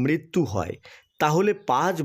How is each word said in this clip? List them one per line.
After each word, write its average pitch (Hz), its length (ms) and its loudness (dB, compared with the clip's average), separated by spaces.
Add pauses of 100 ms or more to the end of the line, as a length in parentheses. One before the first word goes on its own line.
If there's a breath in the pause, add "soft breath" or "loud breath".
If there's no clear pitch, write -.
মৃত্যু 160 380 0 (120)
হয়, 95 220 -4 (460 loud breath)
তাহলে 165 300 2 (200)
পাঁচ 165 340 2